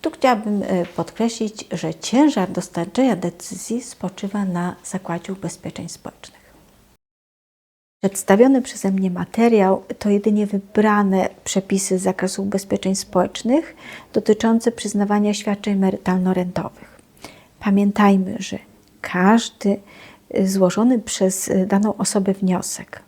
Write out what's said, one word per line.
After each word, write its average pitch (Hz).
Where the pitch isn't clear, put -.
Tu 320
chciałabym, 208
e, 180
podkreślić, 214
że 165
ciężar 240
dostarczenia 196
decyzji 180
spoczywa 196
na 175
Zakładzie 185
Ubezpieczeń 175
Społecznych. -
Przedstawiony 233
przeze -
mnie 190
materiał 190
to 208
jedynie 208
wybrane 202
przepisy 190
z 185
zakresu 185
ubezpieczeń 196
społecznych -
dotyczące 226
przyznawania 208
świadczeń 202
emerytalno-rentowych. 185
Pamiętajmy, 202
że -
każdy, 202
y, 190
złożony 196
przez, -
y, 185
daną 202
osobę 196
wniosek -